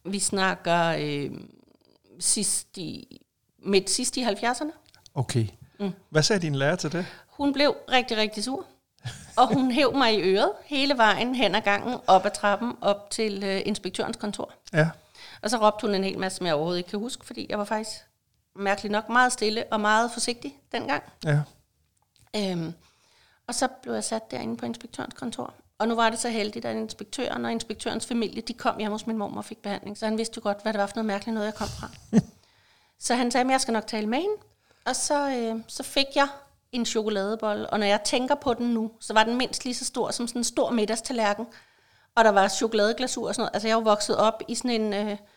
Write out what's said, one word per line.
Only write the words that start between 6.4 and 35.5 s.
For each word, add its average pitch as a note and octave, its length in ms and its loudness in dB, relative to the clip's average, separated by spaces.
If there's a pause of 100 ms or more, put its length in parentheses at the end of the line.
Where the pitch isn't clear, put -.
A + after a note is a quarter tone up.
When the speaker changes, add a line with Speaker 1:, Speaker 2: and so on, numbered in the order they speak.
Speaker 2:
din D3+ 120 -2
lærer C#3+ 220 2
til D#3 160 -4
det? F3 140 -4 (220)
Speaker 1:
Hun C#4+ 240 -2
blev C4+ 240 2 (140)
rigtig, B3 260 2
rigtig G#3 280 -2
sur. C4+ 220 -6 (720)
Og B3 180 6
hun C4 160 4
hev C4 260 4
mig A#3 180 4
i G3+ 60 2
øret G3 320 4 (120)
hele C#4 320 0
vejen A3 380 4
hen G#3+ 200 2
ad G#3 60 2
gangen, G3+ 360 0 (100)
op F#3+ 200 8
ad G#3 40 0
trappen, G#3 500 0
op G3+ 300 0
til, G3+ 340 -2
øh, G3 200 -2
inspektørens G#3 520 -4
kontor. - 360 -8 (200)
Speaker 2:
Ja. D#3+ 160 4 (540)
Speaker 1:
Og G#3 80 -2
så A#3+ 60 0 (100)
råbte G#3+ 200 2
hun G3+ 80 2
en F#3+ 100 2
hel F#3+ 140 -4
masse, F#3+ 200 -4
som F#3 80 -2
jeg E3 80 2
overhovedet E3 240 0
ikke F3 120 -8
kan G#3 80 -4
huske, A#3+ 280 -8
fordi A#3 240 -12
jeg G#3+ 80 -4
var G#3 60 -2
faktisk G#3+ 320 -4 (600)
mærkeligt G3+ 340 -2
nok G#3+ 160 -2
meget B3 240 4
stille A3 380 -2
og G#3+ 100 0
meget G#3+ 320 4
forsigtig A#3+ 420 -6 (180)
dengang. C4 300 -2 (220)
Speaker 2:
Ja. D3 160 4 (960)
Speaker 1:
Øhm, F3 360 -2 (760)
og - 80 -6
så B3+ 140 0 (140)
blev A#3+ 120 -6
jeg G#3+ 100 -4
sat A3 260 -4
derinde A#3 260 -4
på A#3 100 -6
inspektørens - 480 -8
kontor. - 400 -6 (240)
Og A3 100 2
nu A#3 60 2
var A3+ 160 6
det A3+ 80 -6
så B3 100 -2
heldigt, A3+ 360 -4
at A3+ 120 -4
inspektøren A3 680 -6
og A#3 80 -2
inspektørens A3+ 540 -4
familie, A3+ 360 -2
de - 100 -8
kom - 260 -2
hjem G#3 120 -2
hos G#3+ 160 -6
min A3+ 120 -2
mormor G3+ 180 -4
og G#3 80 -6
fik - 180 -16
behandling. G3+ 360 -8
Så - 80 -8
han A3 120 0
vidste A3+ 180 -4
jo A3+ 60 -12
godt, G3+ 200 -2
hvad A3 100 -2
det G#3 80 0
var G3+ 60 2
for G3+ 80 -6
noget A3 120 -2
mærkeligt G#3 280 -2
noget, G#3+ 120 -2
jeg G#3+ 80 -4
kom G#3 140 -6
fra. - 220 -10 (220)
<laughs> A3+ 80 6 (800)
Så - 160 0
han B3+ 160 2
sagde, B3 140 2
"Men C4 60 0
jeg C4 100 4
skal A#3+ 120 -2
nok G#3+ 140 -2
tale G#3+ 200 -4
med A#3 120 0
hende." G4+ 160 0 (520)
Og B3 100 -2
så, C#4+ 340 0
øh, A3+ 380 -2